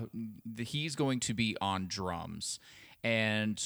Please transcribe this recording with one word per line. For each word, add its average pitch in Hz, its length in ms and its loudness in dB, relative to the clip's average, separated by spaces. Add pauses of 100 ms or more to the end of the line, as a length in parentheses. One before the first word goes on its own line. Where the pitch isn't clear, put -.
(440)
the, 113 180 -6
he's 147 320 -2
going 135 260 2
to - 120 0
be 110 300 2
on 95 240 2
drums. 85 760 -4 (420)
And 107 640 2